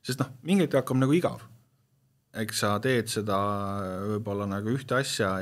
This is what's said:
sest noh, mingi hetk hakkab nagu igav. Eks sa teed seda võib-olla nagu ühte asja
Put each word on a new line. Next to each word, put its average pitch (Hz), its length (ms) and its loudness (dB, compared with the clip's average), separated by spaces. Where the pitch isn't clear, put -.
sest - 180 -6
noh, 131 100 0
mingi 185 220 4
hetk 143 160 4
hakkab 127 240 0
nagu 131 80 4
igav. 170 300 2
Eks 107 300 -4
sa 104 160 2
teed 120 320 0
seda 104 240 -2
võib-olla 104 400 -2
nagu 101 240 -2
ühte 131 240 -2
asja 117 460 0